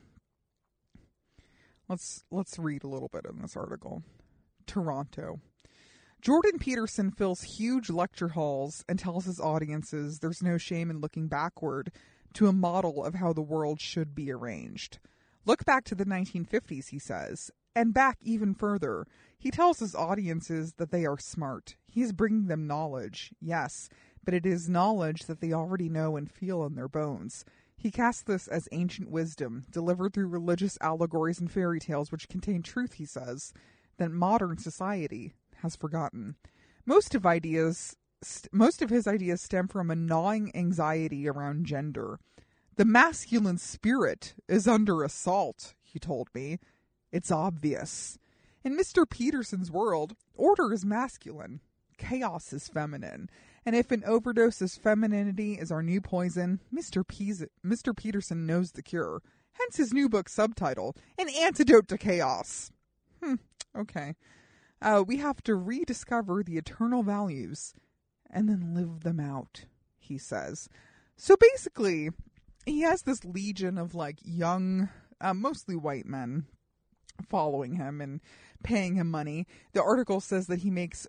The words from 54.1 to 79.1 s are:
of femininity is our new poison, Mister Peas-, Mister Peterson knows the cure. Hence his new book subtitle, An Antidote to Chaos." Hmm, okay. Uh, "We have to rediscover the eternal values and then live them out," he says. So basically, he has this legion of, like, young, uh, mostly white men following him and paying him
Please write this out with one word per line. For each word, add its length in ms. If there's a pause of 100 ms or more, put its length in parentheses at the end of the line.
of 80
femininity 840
is 180
our 100
new 180
poison, 600 (100)
Mister 320
Peas-, 440 (180)
Mister 280
Peterson 540
knows 260
the 100
cure. 400 (320)
Hence 220
his 160
new 160
book 200
subtitle, 680 (220)
An 100
Antidote 600
to 100
Chaos." 720 (500)
Hmm, 140 (400)
okay. 400 (680)
Uh, 240
"We 120
have 280
to 120
rediscover 880
the 140
eternal 440
values 720 (560)
and 180
then 260
live 260
them 180
out," 460 (340)
he 180
says. 520 (480)
So 200
basically, 760 (560)
he 160
has 200
this 220
legion 540
of, 160
like, 280
young, 680 (300)
uh, 140
mostly 400
white 320
men 400 (800)
following 480
him 240
and 200 (420)
paying 340
him 140